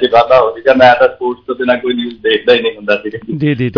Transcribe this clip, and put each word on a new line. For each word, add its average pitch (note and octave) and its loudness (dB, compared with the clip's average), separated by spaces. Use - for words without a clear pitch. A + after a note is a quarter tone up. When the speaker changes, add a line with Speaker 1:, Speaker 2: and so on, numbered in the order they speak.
Speaker 1:
ਵਾਧਾ A#2+ 4
ਹੋ A2+ 0
ਜਾਏਗਾ। A#2+ 0
ਮੈਂ B2+ 6
ਤਾਂ B2 2
ਸਪੋਰਟਸ B2 -6
ਤੋਂ B2+ -6
ਬਿਨਾਂ B2 -2
ਕੋਈ B2 -6
ਨਿਊਜ਼ A#2+ -6
ਦੇਖਦਾ A2+ 0
ਹੀ A#2 0
ਨਹੀਂ A2+ -4
ਹੁੰਦਾ G#2 -4
ਸੀ। G#2+ -10
Speaker 2:
ਜੀ, A2+ -12
ਜੀ, D3 -2
ਜੀ। B2 -4